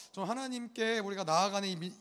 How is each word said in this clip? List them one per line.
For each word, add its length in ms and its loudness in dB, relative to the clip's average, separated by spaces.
좀 160 -4
하나님께 720 -2
우리가 240 -2
나아가는 460 4
이 60 -2
미-, 260 -6